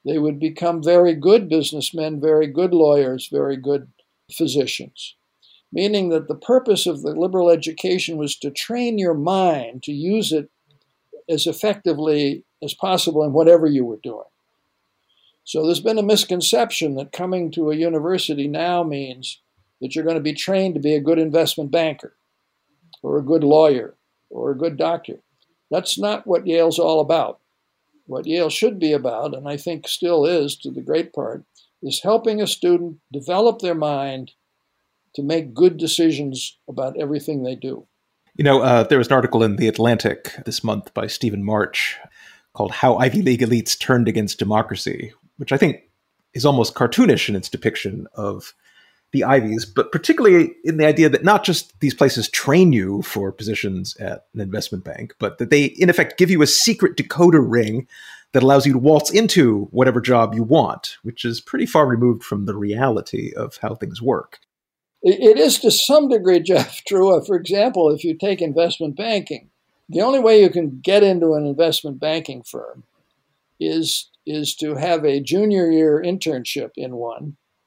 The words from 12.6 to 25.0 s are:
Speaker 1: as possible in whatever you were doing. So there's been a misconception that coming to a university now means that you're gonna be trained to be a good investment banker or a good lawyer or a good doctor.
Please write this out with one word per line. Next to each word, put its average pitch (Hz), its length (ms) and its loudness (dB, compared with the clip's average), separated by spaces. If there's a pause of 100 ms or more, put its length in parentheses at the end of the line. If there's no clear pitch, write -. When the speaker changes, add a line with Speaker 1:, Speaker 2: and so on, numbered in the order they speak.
Speaker 1:
as 143 100 -10
possible 175 500 -2
in 143 100 -4
whatever 160 320 6
you 135 200 0
were 110 180 -10
doing. 110 220 -14 (1160)
So 156 200 -4
there's 160 160 0
been 220 200 0
a 202 40 0
misconception 196 920 0
that 139 160 -10
coming 180 400 -4
to 156 180 -2
a 151 60 0
university 160 720 -2
now 170 360 -2
means 135 580 -10 (380)
that 131 160 -8
you're 160 100 -2
gonna 165 140 -2
be 151 140 -4
trained 190 400 -2
to 151 80 -6
be 151 140 0
a 147 60 0
good 165 180 2
investment 156 500 0
banker 160 460 -4 (880)
or 143 140 -2
a 147 60 -4
good 151 200 0
lawyer 147 520 4 (360)
or 120 180 -8
a 131 80 -4
good 151 200 -6
doctor. 165 420 -6 (500)